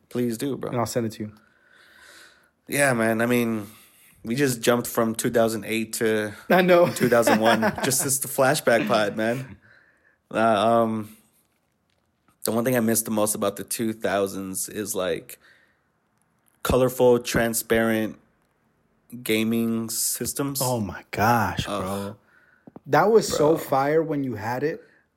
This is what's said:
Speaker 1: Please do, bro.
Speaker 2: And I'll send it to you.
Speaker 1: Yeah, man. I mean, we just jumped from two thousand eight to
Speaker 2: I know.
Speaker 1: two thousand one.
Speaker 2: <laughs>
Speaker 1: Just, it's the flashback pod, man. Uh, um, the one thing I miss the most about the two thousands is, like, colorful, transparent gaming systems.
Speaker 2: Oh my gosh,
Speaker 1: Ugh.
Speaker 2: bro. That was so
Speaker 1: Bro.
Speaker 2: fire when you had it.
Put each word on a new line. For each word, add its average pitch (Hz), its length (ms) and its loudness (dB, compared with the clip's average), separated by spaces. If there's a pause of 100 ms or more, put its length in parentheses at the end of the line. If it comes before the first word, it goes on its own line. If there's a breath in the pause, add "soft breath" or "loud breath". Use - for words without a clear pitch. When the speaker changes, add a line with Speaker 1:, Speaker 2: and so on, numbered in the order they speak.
(100)
Speaker 1:
Please 120 280 -2
do, 139 180 -4
bro. - 140 -8
Speaker 2:
And 123 80 -4
I'll 117 80 0
send 117 200 -2
it 110 60 -6
to - 120 -10
you. 107 80 -12 (1400 soft breath)
Speaker 1:
Yeah, 143 240 2
man. 113 280 2
I 117 60 2
mean, 117 400 0 (580 soft breath)
we 113 100 -4
just 127 260 0
jumped 120 260 2
from 113 280 0
two 120 160 -2
thousand 113 340 0
eight 110 300 -4
to 107 380 0 (180)
Speaker 2:
I 180 120 6
know. 175 260 6
Speaker 1:
two 131 200 0
thousand 233 320 4
one. 226 200 4 (180)
Speaker 2:
<laughs> - 60 -4
Speaker 1:
Just, 131 220 0
it's 131 120 -2
the - 100 -8
flashback 131 580 2
pod, 107 300 0
man. 123 400 -4 (760 soft breath)
Uh, - 60 -2
um, 110 760 2 (1300 soft breath)
the - 80 -2
one 117 120 0
thing 127 120 0
I 120 40 2
miss 113 220 0
the - 80 -8
most 107 240 0
about 101 220 -4
the 95 80 -12
two 110 280 -4
thousands 95 760 -4
is, 101 260 -8
like, 90 440 -6 (1200 soft breath)
colorful, 123 560 4
transparent 113 1000 0 (1040)
gaming 113 680 0
systems. 135 720 -4
Speaker 2:
Oh 127 180 0
my 95 300 -6
gosh, 104 580 0
Speaker 1:
Ugh. 98 140 -4
Speaker 2:
bro. 101 340 -8 (720 soft breath)
That 151 240 2
was 220 180 6
so 156 260 2
Speaker 1:
Bro. 156 40 0
Speaker 2:
fire 143 440 0
when 147 220 -4
you 127 100 -4
had 123 280 -6
it. 156 200 -4 (340 soft breath)